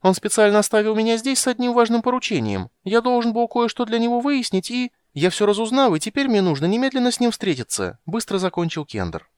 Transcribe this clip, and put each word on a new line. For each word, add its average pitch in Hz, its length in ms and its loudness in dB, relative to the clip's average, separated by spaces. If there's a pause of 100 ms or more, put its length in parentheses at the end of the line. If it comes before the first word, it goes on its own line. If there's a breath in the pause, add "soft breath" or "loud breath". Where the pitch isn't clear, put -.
Он 190 120 4
специально 208 460 4
оставил 214 360 2
меня 220 220 2
здесь 254 220 -2
с - 80 0
одним 247 260 0
важным 233 280 4
поручением. 120 680 -2 (140)
Я 220 180 2
должен 240 320 0
был 233 140 0
кое-что 240 380 -2
для 226 140 -2
него 240 200 0
выяснить, 254 500 -2
и 247 220 -4 (220)
я 160 160 2
всё 208 160 0
разузнал, 220 500 2
и 156 40 -2
теперь 277 280 -2
мне 214 140 2
нужно 156 240 0
немедленно 247 460 0
с - 80 -6
ним 240 120 2
встретиться», 127 720 -4
быстро 202 320 -4
закончил 170 480 -2
Кендер. 87 520 -6